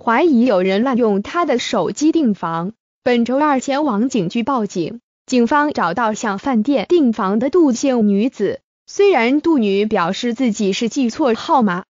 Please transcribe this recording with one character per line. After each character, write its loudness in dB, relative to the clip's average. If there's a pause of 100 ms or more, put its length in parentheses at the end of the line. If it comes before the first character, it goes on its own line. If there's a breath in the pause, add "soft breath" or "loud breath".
怀 0
疑 4
有 2
人 0
滥 0
用 0
她 -4
的 0
手 -4
机 0
订 2
房。 -6 (320)
本 2
周 -2
二 2
前 -2
往 0
警 -2
局 -2
报 -2
警， -6 (260)
警 2
方 0
找 -2
到 -2
向 -6
饭 0
店 0
订 4
房 -2
的 0
杜 4
姓 0
女 0
子， -4 (260)
虽 2
然 2
杜 2
女 2
表 0
示 -4
自 0
己 0
是 -4
记 -2
错 0
号 0
码， 0 (140)